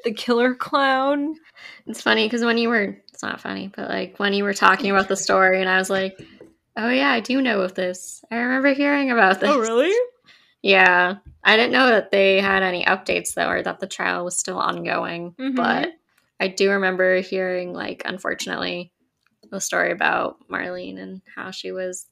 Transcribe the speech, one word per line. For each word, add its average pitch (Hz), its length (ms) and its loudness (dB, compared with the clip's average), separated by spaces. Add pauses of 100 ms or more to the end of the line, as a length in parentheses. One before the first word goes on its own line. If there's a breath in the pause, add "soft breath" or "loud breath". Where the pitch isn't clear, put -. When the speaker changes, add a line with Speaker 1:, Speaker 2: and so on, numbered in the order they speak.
Speaker 1:
the 233 80 -2
killer 247 420 0
clown. 277 800 0 (520 loud breath)
Speaker 2:
It's - 160 -12
funny 220 260 0
'cause 233 160 -2
when 233 140 2
you 233 100 2
were, 202 300 0 (140)
it's - 100 -18
not - 180 -8
funny, 196 340 -10
but, - 140 -8
like, 185 300 -6
when 202 140 0
you 202 120 0
were 202 100 -2
talking 196 360 4
about 196 180 2
the 196 80 -2
story 190 440 4
and 185 80 0
I 185 100 2
was 190 120 -2
like, 190 300 -4 (560 loud breath)
"Oh 226 140 -2
yeah, 269 200 2
I 240 100 0
do 262 220 0
know 220 200 0
of 185 120 -4
this. 180 560 -8
I 226 60 -6
remember 262 380 2
hearing 285 360 2
about 196 320 4
Speaker 1:
Oh, 262 180 4
Speaker 2:
this." 220 80 0
Speaker 1:
really? 277 260 2 (680 soft breath)
Speaker 2:
Yeah. 185 540 4 (260)
I 208 140 6
didn't 240 160 2
know 254 160 4
that 214 240 2
they 196 280 4
had 196 220 2
any 180 220 -2
updates 185 500 0
though, 170 140 0
or 175 140 -2
that 175 180 -8
the 190 60 -8
trial 180 380 -4
was 175 140 -6
still 185 200 -6
ongoing, 175 800 -4
Speaker 1:
Mm-hmm. 262 180 -4
Speaker 2:
but - 360 -2 (460)
I 190 100 -2
do 196 220 0
remember 185 500 2
hearing, 185 520 -6
like, - 320 -10
unfortunately, 180 880 -6 (580)
the 196 100 -10
story 175 300 -2
about - 580 -2
Marlene 185 500 -8
and 190 240 -14 (120)
how 190 160 -14
she 185 220 -12
was 185 400 -10